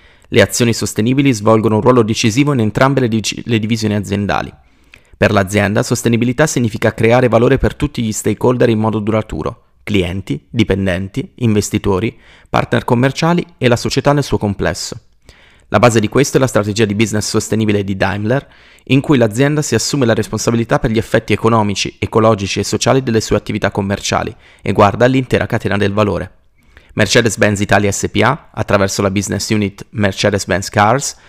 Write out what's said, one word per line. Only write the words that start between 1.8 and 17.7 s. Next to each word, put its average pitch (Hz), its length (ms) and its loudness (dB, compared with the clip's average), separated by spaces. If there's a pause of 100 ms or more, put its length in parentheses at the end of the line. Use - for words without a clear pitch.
ruolo 123 200 4
decisivo 117 520 0
in 123 60 0
entrambe 131 400 0
le 123 80 2
dici-, 107 360 -4
le 117 140 -2
divisioni 107 360 -2
aziendali. 98 560 -2 (640)
Per 101 160 2
l'azienda, 104 520 0
sostenibilità 120 640 0
significa 110 480 -2
creare 120 340 2
valore 120 300 4
per 110 160 -2
tutti - 280 -4
gli 110 100 -2
stakeholder 117 580 0
in 110 80 0
modo 110 200 -2
duraturo: 107 680 -6 (180)
clienti, 98 680 -4
dipendenti, 95 920 -2
investitori, 104 800 -2 (300)
partner 120 360 -2
commerciali 135 600 0 (140)
e 127 100 0
la 117 80 2
società 143 380 0
nel 147 80 0
suo 107 160 -4
complesso. - 720 -6 (600)
La 107 100 2
base 113 220 4
di 104 80 2
questo 131 300 2
è - 20 0
la 131 60 2
strategia 107 400 0
di 101 80 0
business 104 340 -2
sostenibile 107 560 0